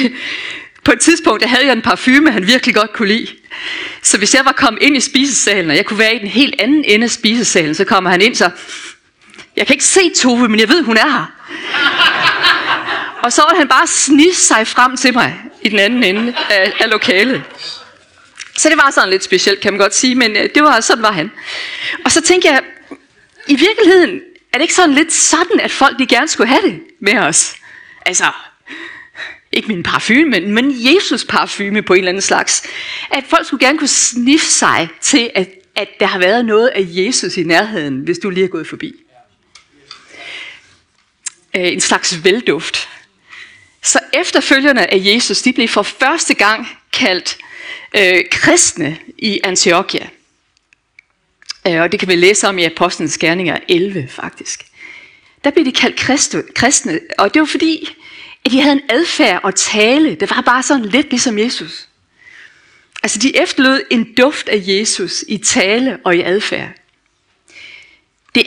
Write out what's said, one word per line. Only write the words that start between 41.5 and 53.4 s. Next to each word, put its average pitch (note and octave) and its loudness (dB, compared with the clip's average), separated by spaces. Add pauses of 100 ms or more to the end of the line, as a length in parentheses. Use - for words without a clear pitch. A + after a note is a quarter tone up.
Øh, F3+ -2
en F3 -4
slags F3+ -4
velduft. F#3 -2 (920)
Så - 0 (140)
efterfølgerne C4+ 2
af G3+ 2
Jesus, G3+ 0
de B3+ -2
blev A3+ 0
for - 0
første D4 -2
gang A3 0 (240)
kaldt, - -2 (580)
øh, F#3 4
kristne E3+ 0 (200)
i G#3 -4
Antiochia. F#3+ 0 (1600)
Øh, E3 0
og E3+ 0
det G#3 -4
kan F#3+ -4
vi F3+ 2
læse G3+ 4
om G3 -2
i F3 0
Apostlenes E3 -2
Gerninger E3+ -2 (100)